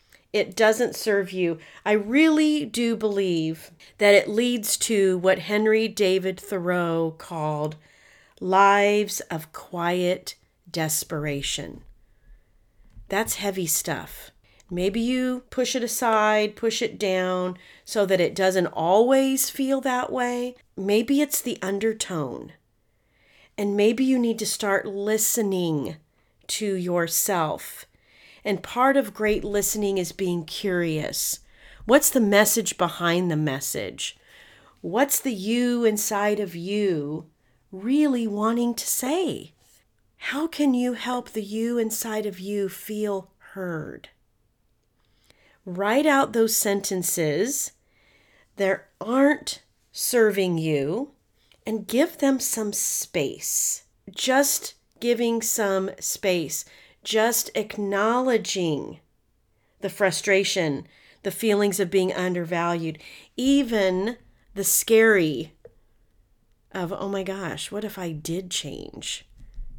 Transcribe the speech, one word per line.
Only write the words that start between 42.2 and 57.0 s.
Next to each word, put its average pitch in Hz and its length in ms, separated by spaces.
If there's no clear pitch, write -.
of 185 160
you 202 300
feel 208 600
heard? 165 560
Write 202 400
out 277 260
those 220 240
sentences 190 1160
that 196 320
aren't 269 580
serving 196 640
you 160 540
and 214 200
give 294 320
them 277 220
some 214 320
space. - 1120
Just - 680
giving 233 440
some 196 480
space, - 640